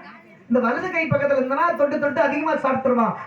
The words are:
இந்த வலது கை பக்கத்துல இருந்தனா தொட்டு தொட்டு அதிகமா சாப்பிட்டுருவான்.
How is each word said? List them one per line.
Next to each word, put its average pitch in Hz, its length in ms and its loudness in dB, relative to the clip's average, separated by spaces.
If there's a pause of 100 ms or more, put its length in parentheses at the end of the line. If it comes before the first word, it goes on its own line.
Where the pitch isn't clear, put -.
(480)
இந்த 247 180 2
வலது 339 240 -2
கை 330 180 -2
பக்கத்துல 277 300 2
இருந்தனா 294 380 0
தொட்டு 285 220 0
தொட்டு 285 220 -2
அதிகமா 294 340 0
சாப்பிட்டுருவான். 240 600 0 (120)